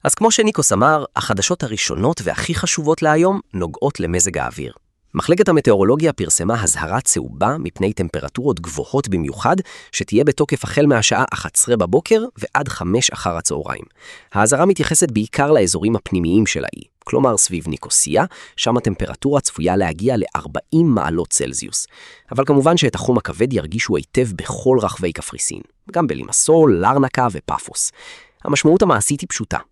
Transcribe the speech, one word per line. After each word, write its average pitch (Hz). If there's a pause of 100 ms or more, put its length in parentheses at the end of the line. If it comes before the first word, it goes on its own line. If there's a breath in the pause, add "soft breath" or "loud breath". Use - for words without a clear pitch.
אז 143
כמו 220
שניקוס 214
אמר, 139 (120)
החדשות 104
הראשונות 110
והכי -
חשובות 160
להיום 165 (140)
נוגעות 90
למזג 90
האוויר. 62 (420)
מחלקת 185
המטאורולוגיה 139
פרסמה 101
אזהרה 80
צהובה 80
מפני 92
טמפרטורות 87
גבוהות 85
במיוחד, 92 (360 loud breath)
שתהיה 117
בתוקף 147
החל 147
מהשעה 117
אחת -
עשרה 120
בבוקר 175 (140)
ועד -
חמש 101
אחר -
הצהריים. - (480 loud breath)
האזהרה 120
מתייחסת 165
בעיקר 117
לאזורים 104
הפנימיים 95
של 69
האי, - (220)
כלומר 127
סביב 85
ניקוסיה, 78 (320 loud breath)
שם 117
הטמפרטורה 127
צפויה 90
להגיע 98
לארבעים 135
מעלות 82
צלזיוס. - (460 loud breath)
אבל 135
כמובן 147
שאת 135
החום 123
הכבד 107
ירגישו 92
היטב 117
בכל -
רחבי 90
קפריסין, - (320)
גם 170
בלימסול, 117
לרנקה 127
ופאפוס. - (520 loud breath)
המשמעות 156
המעשית 143
היא 180
פשוטה - (140)